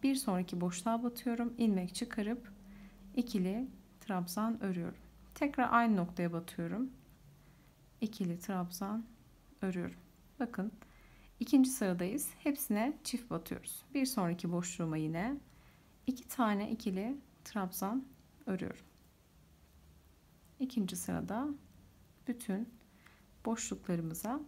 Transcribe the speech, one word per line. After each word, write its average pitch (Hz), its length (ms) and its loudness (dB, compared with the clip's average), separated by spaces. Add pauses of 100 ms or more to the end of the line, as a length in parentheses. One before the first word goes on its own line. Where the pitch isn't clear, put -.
Bir 269 120 6
sonraki 185 460 0
boşluğa 226 420 0
batıyorum. 240 540 -2
İlmek 196 380 4
çıkarıp 233 560 -2 (640)
ikili 220 520 2 (340)
trabzan 214 640 0
örüyorum. 175 360 -2 (360)
Tekrar 285 360 2
aynı 233 240 8
noktaya 175 380 2
batıyorum. 175 560 -2 (1120)
İkili 185 380 -2
trabzan 196 680 -2 (600)
örüyorum. 175 340 -2 (400)
Bakın 226 320 -2 (680)
ikinci 262 300 8
sıradayız. 190 600 0 (140)
Hepsine 277 600 2
çift - 260 -4
batıyoruz. - 540 -6 (100)
Bir 269 120 2
sonraki 175 460 0
boşluğuma 170 460 -2
yine 165 400 0 (680)
iki 254 200 -4
tane 208 440 2
ikili 220 460 -2 (260)
trabzan 202 600 -2 (400)
örüyorum. - 400 -4 (1700)
İkinci 226 360 0
sırada 185 520 -2 (800)
bütün 233 420 -2 (760)
boşluklarımıza 190 1040 -2